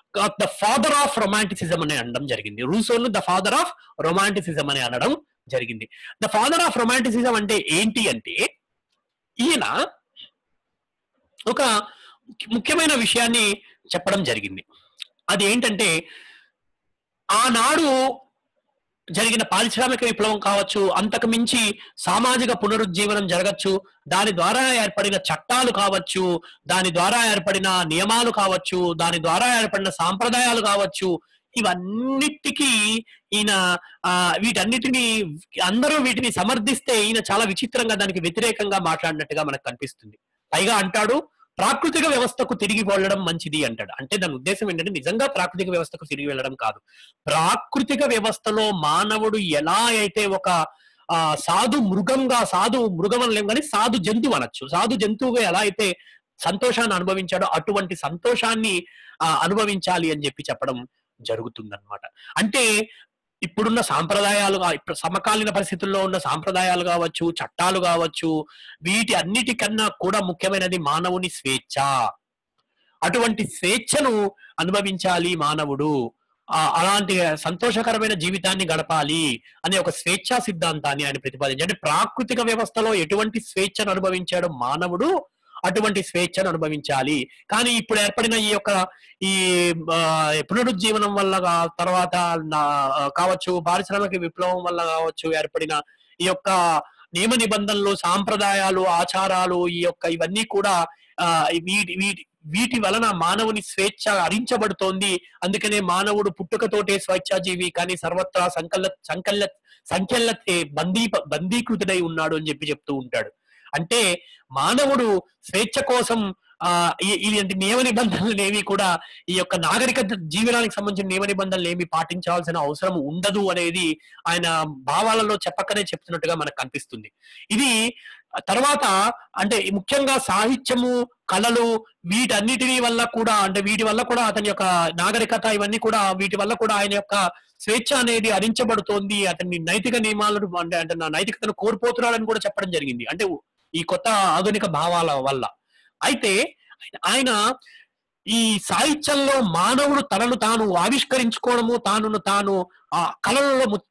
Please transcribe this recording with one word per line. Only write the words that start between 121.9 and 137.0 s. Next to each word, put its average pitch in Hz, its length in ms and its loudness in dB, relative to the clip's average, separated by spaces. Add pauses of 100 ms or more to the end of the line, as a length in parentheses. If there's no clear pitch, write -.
అవసరం 151 360 -2
ఉండదు 185 560 -2
అనేది 170 500 -2 (280)
ఆయన 165 400 0
భావాలలో 208 680 0
చెప్పకనే 196 460 -4
చెప్తున్నట్టుగా 170 540 -6
మనకు 147 200 -6
కనిపిస్తుంది. 127 560 -10 (400)
ఇది 226 440 0 (440)
తర్వాత 240 720 2 (220)
అంటే 202 380 0
ముఖ్యంగా 269 440 0
సాహిత్యము, 247 920 0 (220)
కళలు, 226 560 2 (200)
వీటన్నిటిని 247 760 2
వల్ల 233 240 2
కూడా, 226 300 0
అంటే 196 280 2
వీటి 214 220 0
వల్ల 220 180 2
కూడా 240 220 0
అతని 208 240 0
యొక్క 196 160 -2 (320)
నాగరికత, 214 500 0
ఇవన్నీ 208 320 0
కూడా, 214 340 2
వీటి 190 240 -2
వల్ల 202 180 0
కూడా 220 220 0
ఆయన 202 180 0
యొక్క 202 380 0 (280)